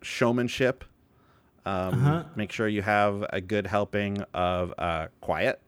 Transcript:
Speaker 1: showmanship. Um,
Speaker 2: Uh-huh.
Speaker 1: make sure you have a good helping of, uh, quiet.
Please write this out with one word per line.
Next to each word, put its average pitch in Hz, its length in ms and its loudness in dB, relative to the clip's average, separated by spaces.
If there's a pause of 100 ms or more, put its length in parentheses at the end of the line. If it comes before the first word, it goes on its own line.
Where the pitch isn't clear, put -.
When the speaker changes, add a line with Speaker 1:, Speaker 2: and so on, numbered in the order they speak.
Speaker 1:
showmanship. 123 840 0 (840)
Um, 92 280 -2
Speaker 2:
Uh-huh. 147 300 2 (100)
Speaker 1:
make 104 160 -6
sure 110 160 -2
you 104 160 0
have 104 480 2
a 95 120 -4
good 98 240 -2
helping 101 560 0 (100)
of, 90 460 0
uh, 82 300 -2 (120)
quiet. 92 480 -2